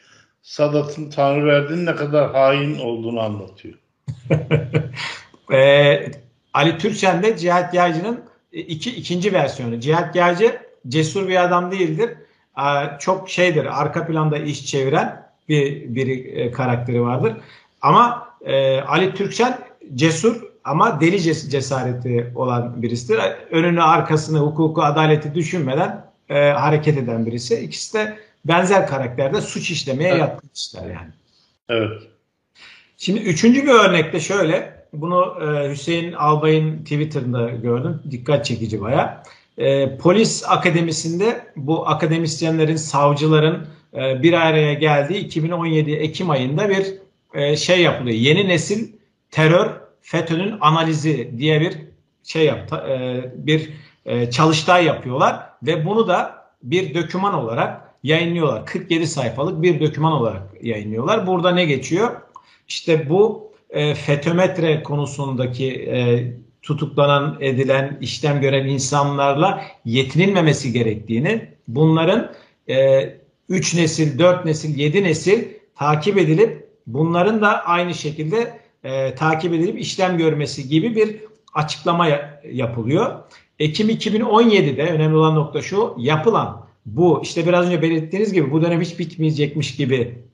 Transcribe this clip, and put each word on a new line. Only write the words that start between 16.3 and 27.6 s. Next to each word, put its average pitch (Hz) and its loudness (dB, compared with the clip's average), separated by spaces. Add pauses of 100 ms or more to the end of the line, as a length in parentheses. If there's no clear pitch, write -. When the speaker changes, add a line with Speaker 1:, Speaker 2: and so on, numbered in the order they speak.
Speaker 2:
e, 120 -2
karakteri 120 -2
vardır. 123 -2 (440)
Ama, 220 2 (120)
e, 135 0
Ali 165 0
Türkçen 196 -2 (360)
cesur 165 2 (220)
ama 165 0
deli 170 2
ces-, 160 -2
cesareti 127 -4
olan 120 -4
birisidir. 120 -2 (300)
Önünü, 170 2
arkasını, 156 2
hukuku, 156 0
adaleti 151 2
düşünmeden, 170 -4 (220)
e, 143 4
hareket 147 2
eden 113 -2
birisi. 120 -2